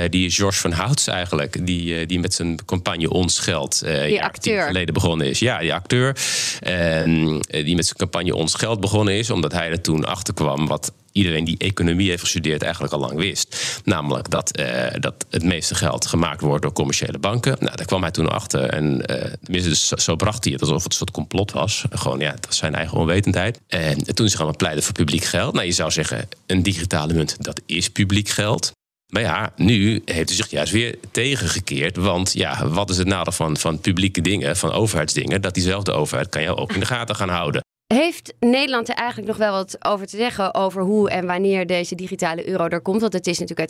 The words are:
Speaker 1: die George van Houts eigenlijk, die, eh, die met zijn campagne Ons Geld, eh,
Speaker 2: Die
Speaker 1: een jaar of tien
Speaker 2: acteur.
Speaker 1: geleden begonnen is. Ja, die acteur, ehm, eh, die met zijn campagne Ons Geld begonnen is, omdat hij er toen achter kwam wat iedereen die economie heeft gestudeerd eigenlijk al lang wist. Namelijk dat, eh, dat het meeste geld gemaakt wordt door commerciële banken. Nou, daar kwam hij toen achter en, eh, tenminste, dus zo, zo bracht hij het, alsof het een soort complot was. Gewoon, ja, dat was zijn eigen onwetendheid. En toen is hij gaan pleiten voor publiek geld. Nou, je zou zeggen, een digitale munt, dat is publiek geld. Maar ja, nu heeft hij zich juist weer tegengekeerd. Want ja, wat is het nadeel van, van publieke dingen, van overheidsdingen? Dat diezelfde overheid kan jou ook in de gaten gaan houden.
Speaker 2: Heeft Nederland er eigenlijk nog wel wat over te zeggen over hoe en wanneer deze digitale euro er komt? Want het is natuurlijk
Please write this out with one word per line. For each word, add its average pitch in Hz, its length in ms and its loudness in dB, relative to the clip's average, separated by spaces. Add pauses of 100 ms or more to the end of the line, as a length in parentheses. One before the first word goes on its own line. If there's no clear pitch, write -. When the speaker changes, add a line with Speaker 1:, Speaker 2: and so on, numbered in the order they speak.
Speaker 1:
die 90 200 2
George 98 300 2
van 87 120 0
Houts 101 360 0
eigenlijk, 87 600 -2
die, 85 320 0
eh, 82 80 -2
die 90 120 0
met 87 140 0
zijn 85 320 -2
campagne 90 440 0
Ons 87 300 2
Geld, 76 420 -2
eh, 80 120 -2
Speaker 2:
Die 69 100 0
Speaker 1:
een 76 80 2
jaar - 180 0
of - 80 -14
tien 233 160 -2
Speaker 2:
acteur. 180 140 0
Speaker 1:
geleden 87 260 0
begonnen 82 340 2
is. 65 120 0
Ja, 110 200 0
die 78 140 0
acteur, 123 420 2 (440)
ehm, 80 800 2
eh, 76 260 -4
die 85 100 2
met 82 100 2
zijn - 120 -4
campagne 87 380 -2
Ons 80 180 0
Geld 113 260 -2
begonnen 98 380 2
is, 113 120 -2
omdat 85 220 0
hij 82 180 -2
er 85 120 -2
toen 78 240 2
achter 90 280 -4
kwam 73 340 0
wat 76 240 -4 (200)
iedereen 82 320 2
die 82 140 -2
economie 90 520 2
heeft 87 120 -2
gestudeerd 78 400 0
eigenlijk 73 320 -4
al 76 60 0
lang 65 140 -2
wist. - 680 -4
Namelijk 73 460 0
dat, 80 280 -2
eh, 62 280 -2 (140)
dat - 300 -4
het 82 140 -2
meeste 87 320 0
geld 69 300 0
gemaakt 82 360 0
wordt 73 220 2
door 73 100 0
commerciële 69 460 -2
banken. 117 400 0
Nou, - 160 -2
daar 87 100 -10
kwam 92 160 0
hij 82 100 0
toen - 180 2
achter - 400 0
en, 76 360 0
eh, - 260 -4 (120)
tenminste, 90 260 0
dus - 180 2
zo, - 100 -2
zo 85 180 2
bracht 107 280 0
hij 73 100 2
het, - 80 -4
alsof 76 220 2
het - 80 -4
een - 60 0
soort - 140 -4
complot 95 400 -2
was. - 400 0
Gewoon, 65 280 -2
ja, 73 120 -2
dat - 140 -10
was - 120 -2
zijn 76 180 0
eigen 80 220 -2
onwetendheid. 92 680 2
En 78 360 0
toen 110 220 0
is 101 80 4
hij 78 120 0
gaan 78 100 0
pleiten 78 280 0
voor - 100 -2
publiek 85 300 2
geld. 104 300 0
Nou, 110 120 0
je 87 60 -2
zou 82 200 0
zeggen, 73 360 -2 (180)
een 92 180 4
digitale 85 500 0
munt, 78 300 2
dat - 220 -8
is 85 240 -2
publiek 101 400 2
geld. - 420 0 (360)
Maar - 140 -2
ja, 101 340 0
nu 104 500 4
heeft 80 240 -2
hij 87 80 0
zich 107 120 -2
juist 73 220 -2
weer 117 260 0 (140)
tegengekeerd. 90 840 -2
Want 92 360 2
ja, 87 340 0
wat 95 220 0
is 90 80 0
het 92 100 2
nadeel 95 260 0
van, 78 240 0
van 80 220 -2
publieke 95 420 0
dingen, 87 360 0
van 82 140 0
overheidsdingen? 87 720 0
Dat 95 120 -2
diezelfde 95 380 0
overheid 76 380 0
kan 76 120 -2
jou 85 160 -2
ook - 160 -4
in 95 60 -2
de 95 60 0
gaten 117 300 -2
gaan 98 140 -2
houden. 85 320 0 (260)
Speaker 2:
Heeft 320 520 0
Nederland 247 500 2
er - 60 -4
eigenlijk 226 320 -4
nog 214 100 -2
wel 208 140 2
wat 190 340 -4
over 196 220 0
te 202 100 -12
zeggen 220 360 0
over 190 300 0
hoe 202 260 4
en 180 160 0
wanneer 185 420 2
deze 180 280 0
digitale 175 520 -4
euro 175 200 0
er 165 140 -2
komt? 202 200 0
Want 214 120 0
het 180 140 -2
is 170 120 0
natuurlijk 170 200 -6 (100)